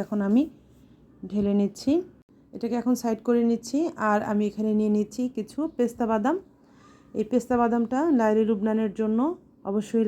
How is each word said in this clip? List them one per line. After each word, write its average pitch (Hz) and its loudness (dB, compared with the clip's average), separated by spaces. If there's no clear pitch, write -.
এখন 208 -4
আমি 233 6
ঢেলে 202 0
নিচ্ছি, 202 -2
এটাকে 220 -6
এখন 247 2
সাইড 220 -2
করে 240 4
নিচ্ছি। 233 -2
আর 208 4
আমি 208 0
এখানে 214 -4
নিয়ে 214 2
নিচ্ছি 208 -2
কিছু - -8
পেস্তা 240 -2
বাদাম। 226 0
এই 214 -2
পেস্তা 247 0
বাদামটা 233 0
লাইলি 220 4
লুবনানের 220 0
জন্য 220 0
অবশ্যই 214 0